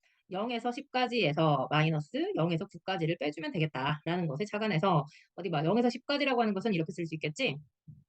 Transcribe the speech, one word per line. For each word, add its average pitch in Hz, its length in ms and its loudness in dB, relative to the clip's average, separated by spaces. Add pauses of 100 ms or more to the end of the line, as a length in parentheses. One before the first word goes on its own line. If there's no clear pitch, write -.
(320)
영에서 233 400 -4
십까지에서 180 1000 2
마이너스 160 640 2
영에서 175 320 0
구까지를 175 520 -2
빼주면 151 320 -4
되겠다라는 156 760 -2
것에 151 180 -2
착안해서 196 600 2 (300)
어디 175 140 -6
봐. 151 140 0
영에서 226 260 4
십까지라고 269 520 0
하는 214 120 2
것은 190 200 0
이렇게 165 180 0
쓸 170 140 -4
수 160 100 -6
있겠지? 156 420 -2 (520)